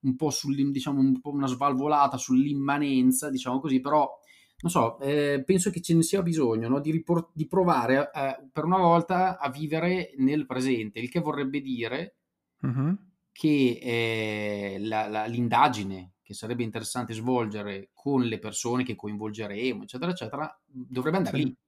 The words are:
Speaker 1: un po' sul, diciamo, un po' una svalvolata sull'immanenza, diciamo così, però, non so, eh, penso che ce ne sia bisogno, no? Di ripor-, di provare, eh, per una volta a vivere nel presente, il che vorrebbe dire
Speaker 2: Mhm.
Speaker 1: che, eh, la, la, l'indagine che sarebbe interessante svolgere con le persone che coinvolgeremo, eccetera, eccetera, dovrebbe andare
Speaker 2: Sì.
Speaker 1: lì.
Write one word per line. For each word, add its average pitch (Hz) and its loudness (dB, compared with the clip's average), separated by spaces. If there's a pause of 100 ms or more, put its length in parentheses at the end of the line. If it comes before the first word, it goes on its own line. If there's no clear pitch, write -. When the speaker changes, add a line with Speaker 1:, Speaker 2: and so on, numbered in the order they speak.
Speaker 1:
un 131 0
po' 151 0
sul, 139 0
diciamo, 139 -2
un 131 4
po' 147 -10
una 139 -2
svalvolata 139 2
sull'immanenza, 139 2
diciamo 131 -2
così, 135 2
però, 143 2 (520)
non 170 0
so, 117 2
eh, 143 0
penso 190 4
che 170 -6
ce - 0
ne 165 6
sia 196 0
bisogno, 127 0
no? 135 2
Di 151 -2
ripor-, 165 0
di 156 -4
provare, 147 2
eh, 135 -4
per 156 -4
una 180 2
volta 180 4
a 143 -2
vivere 160 -2
nel 135 2
presente, 123 -2
il 120 -6
che 175 -2
vorrebbe 143 -2
dire 131 -4 (440)
Speaker 2:
Mhm. 135 0 (340)
Speaker 1:
che, 135 2
eh, 107 -2
la, 110 -2
la, 107 -4
l'indagine 117 0
che - -18
sarebbe 120 -6
interessante 113 -6
svolgere 107 -4
con 135 0
le 110 -2
persone 117 -4
che 117 -6
coinvolgeremo, 107 -6
eccetera, 131 -6
eccetera, 156 -8
dovrebbe 127 -4
andare 170 -2
Speaker 2:
Sì. 135 0
Speaker 1:
lì. 131 -6 (100)